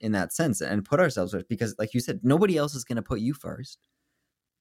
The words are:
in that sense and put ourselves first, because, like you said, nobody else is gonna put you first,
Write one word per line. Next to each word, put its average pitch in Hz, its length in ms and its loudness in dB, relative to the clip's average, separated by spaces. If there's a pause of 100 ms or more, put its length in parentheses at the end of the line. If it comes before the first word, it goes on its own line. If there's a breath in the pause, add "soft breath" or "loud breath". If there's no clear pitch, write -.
in 107 120 -2
that 92 200 0
sense 151 280 0
and 98 240 -2
put 147 140 0
ourselves 110 340 2
first, 92 160 -4
because, 110 300 -2
like 110 160 -2
you 123 60 2
said, - 240 -6
nobody 170 320 6
else 147 180 0
is 123 100 -8
gonna 117 180 -4
put 113 180 -4
you 123 140 -2
first, - 520 -12 (760)